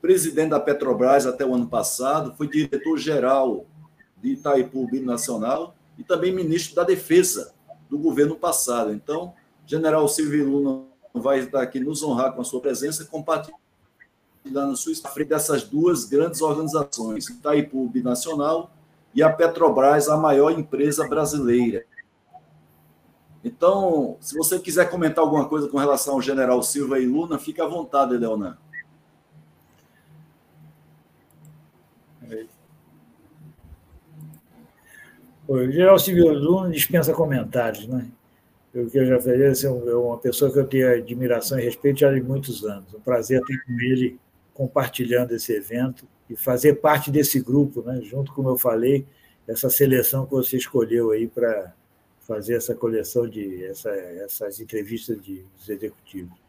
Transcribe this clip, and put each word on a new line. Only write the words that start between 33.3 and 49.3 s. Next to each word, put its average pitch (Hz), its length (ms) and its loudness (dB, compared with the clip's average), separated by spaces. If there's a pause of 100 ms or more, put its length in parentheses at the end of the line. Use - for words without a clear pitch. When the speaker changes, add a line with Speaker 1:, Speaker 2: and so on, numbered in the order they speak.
Speaker 2:
O 135 120 0 (120)
general 185 260 8
Silva 185 220 2
e 165 160 8
Luna 175 360 0
dispensa 156 420 2
comentários, 117 760 -2
né? 123 220 -6 (640)
O 120 160 -4
que 131 80 2
eu 131 80 6
já 127 160 4
falei, 127 260 4
esse 135 180 2
é 135 60 2
um, 120 180 -4
é 117 60 2
uma 120 220 0
pessoa 131 340 0
que 135 80 2
eu 135 80 2
tenho 131 240 4
admiração 120 640 0
e 120 60 -2
respeito 139 360 0
já 143 120 6
de 135 100 2
muitos 127 440 -6
anos. 98 280 -10
Um 107 60 -18
prazer 123 460 0
ter 131 180 -8
com 127 160 -10
ele 127 400 0 (340)
compartilhando 123 800 -2
esse 117 220 -4
evento 120 520 -4 (220)
e 117 80 -14
fazer 135 460 2
parte 147 300 2
desse 139 280 2
grupo, 135 440 0
né? 123 180 -6
Junto, 139 320 -8
como 135 160 -2
eu 127 80 0
falei, 127 480 2 (420)